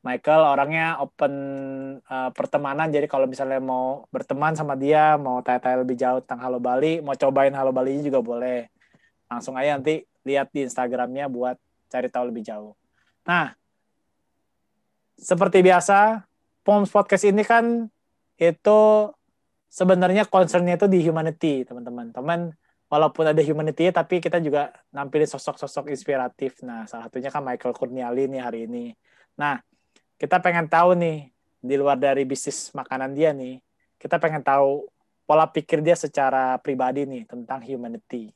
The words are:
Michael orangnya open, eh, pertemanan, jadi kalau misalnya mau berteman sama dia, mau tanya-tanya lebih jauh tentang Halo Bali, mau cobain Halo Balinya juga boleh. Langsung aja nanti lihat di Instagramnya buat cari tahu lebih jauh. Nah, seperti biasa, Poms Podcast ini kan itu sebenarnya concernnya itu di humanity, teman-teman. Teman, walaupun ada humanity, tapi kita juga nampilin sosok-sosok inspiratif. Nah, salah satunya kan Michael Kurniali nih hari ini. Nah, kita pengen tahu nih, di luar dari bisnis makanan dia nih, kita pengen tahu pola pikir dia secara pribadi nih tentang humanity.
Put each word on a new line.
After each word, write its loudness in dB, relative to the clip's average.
Michael 2
orangnya 2
open, -2
eh, -6
pertemanan, -4
jadi 0
kalau 0
misalnya -4
mau -6
berteman -2
sama -4
dia, 4
mau -4
tanya-tanya 0
lebih -2
jauh 0
tentang -12
Halo -4
Bali, 0
mau -6
cobain 2
Halo -2
Balinya -2
juga 0
boleh. -6
Langsung -10
aja 0
nanti -4
lihat -2
di -2
Instagramnya -4
buat -6
cari -6
tahu -4
lebih -10
jauh. -14
Nah, 0
seperti 4
biasa, 6
Poms 2
Podcast 2
ini 4
kan 2
itu 4
sebenarnya 4
concernnya 4
itu 2
di 6
humanity, 0
teman-teman. -14
Teman, -4
walaupun 2
ada 4
humanity, 0
tapi 0
kita -2
juga 0
nampilin -2
sosok-sosok -8
inspiratif. -6
Nah, -14
salah -16
satunya -10
kan -6
Michael -6
Kurniali -4
nih -8
hari -8
ini. -10
Nah, -4
kita 0
pengen 0
tahu 6
nih, -4
di -4
luar 2
dari 0
bisnis -8
makanan -8
dia 2
nih, -10
kita -4
pengen -2
tahu 2
pola 4
pikir -2
dia 4
secara -2
pribadi -4
nih -10
tentang -12
humanity. -12